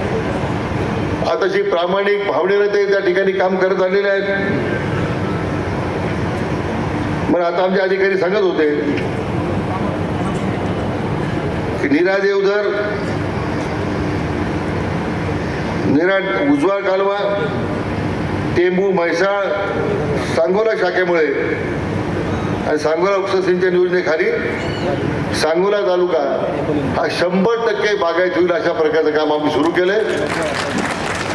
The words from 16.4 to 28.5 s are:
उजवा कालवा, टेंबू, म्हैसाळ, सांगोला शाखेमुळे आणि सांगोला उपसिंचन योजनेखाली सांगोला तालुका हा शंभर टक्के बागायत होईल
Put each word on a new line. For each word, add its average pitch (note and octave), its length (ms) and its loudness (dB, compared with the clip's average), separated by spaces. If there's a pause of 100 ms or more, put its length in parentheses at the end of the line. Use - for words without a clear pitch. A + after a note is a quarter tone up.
उजवा E3+ 280 2
कालवा, G3 380 2 (1400)
टेंबू, F3+ 360 2
म्हैसाळ, F#3 520 2 (880)
सांगोला G3 460 2
शाखेमुळे F3 460 2 (1400)
आणि D3+ 100 2
सांगोला E3 380 2
उपसिंचन F#3 600 2
योजनेखाली F3+ 540 2 (1080)
सांगोला F#3 460 2
तालुका F3+ 380 2 (720)
हा - 100 0 (120)
शंभर G3 480 2
टक्के G3+ 300 0
बागायत F3 400 2
होईल F3 160 4